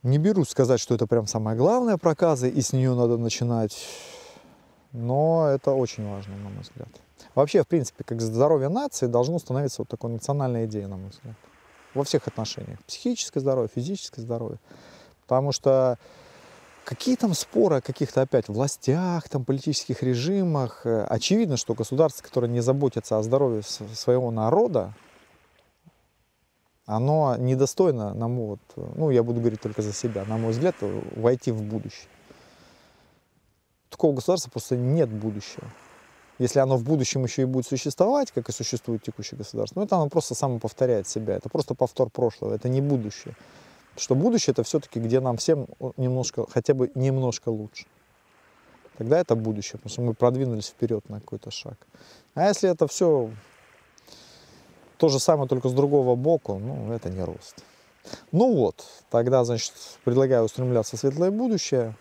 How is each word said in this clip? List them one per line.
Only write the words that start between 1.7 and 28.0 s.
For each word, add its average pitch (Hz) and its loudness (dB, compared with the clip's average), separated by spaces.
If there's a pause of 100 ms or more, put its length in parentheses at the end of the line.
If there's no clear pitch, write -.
проказа, 156 2
и 135 0
с - -4
неё 131 2
надо 120 2
начинать, 117 -2 (1160)
но 147 2
это 135 2
очень 120 -2
важно, 98 -10
на 101 -12
мой 98 -12
взгляд. - -16 (460)
Вообще, 147 4
в - 0
принципе, - -2
как 117 -6
здоровье 131 2
нации 233 -2
должно 127 2
становиться 131 -4
вот 117 -8
такой 117 -8
национальной 123 -2
идеей, 107 -6
на 98 -10
мой 95 -12
взгляд. 110 -18 (560)
Во 135 -2
всех - -2
отношениях. - -8
Психическое - -6
здоровье, 131 0
физическое 139 -8
здоровье. 117 -8 (640)
Потому 135 0
что 131 4 (840)
какие 254 -2
там 202 2
споры 196 2
о 123 0
каких-то - -2
опять 131 0
властях, 143 -2
там, 131 -4
политических 135 -2
режимах? 143 0
Э, 113 2
очевидно, 170 0
что - -4
государство, 135 0
которое 120 -2
не 120 0
заботится 123 0
о 110 0
здоровье 120 2
с-, - -12
своего 123 0
народа, 113 2 (1900)
оно 131 2
недостойно, 127 2